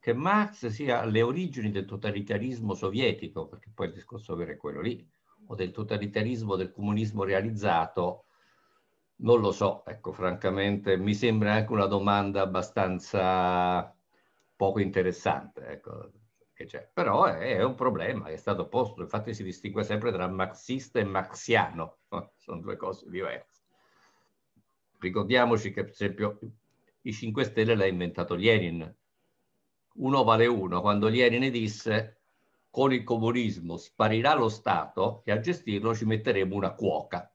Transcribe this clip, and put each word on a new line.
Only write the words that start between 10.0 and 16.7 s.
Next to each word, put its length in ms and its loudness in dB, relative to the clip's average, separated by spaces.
francamente 840 0
mi 160 2
sembra 420 4
anche 180 0
una 140 4
domanda 560 2
abbastanza 1500 0
poco 240 0
interessante, 880 0
ecco, 460 -14
che 140 -14
c'è. 260 -14